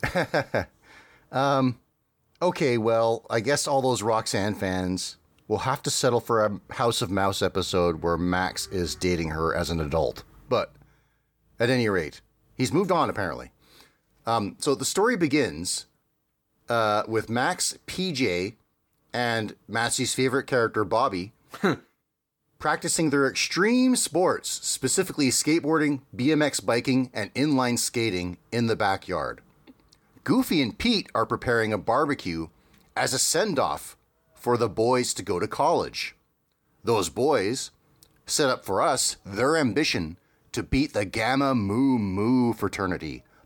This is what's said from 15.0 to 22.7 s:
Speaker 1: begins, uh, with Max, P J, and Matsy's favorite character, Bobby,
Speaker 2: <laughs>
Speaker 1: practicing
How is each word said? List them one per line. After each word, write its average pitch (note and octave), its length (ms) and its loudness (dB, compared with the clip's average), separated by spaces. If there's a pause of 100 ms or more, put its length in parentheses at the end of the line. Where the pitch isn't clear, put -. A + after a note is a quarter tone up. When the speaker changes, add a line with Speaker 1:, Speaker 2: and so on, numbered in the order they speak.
Speaker 1:
begins, A#2+ 680 -2 (840)
uh, G#2+ 380 2
with A2 220 -2
Max, C#3+ 580 -2
P F#3 240 -4
J, G#2 440 -2 (560)
and A#2 440 -2 (120)
Matsy's A2+ 460 -2
favorite C3 320 0
character, A2+ 400 0
Bobby, G#2 480 -2 (280)
Speaker 2:
<laughs> - 1000 -6
Speaker 1:
practicing D#3+ 500 0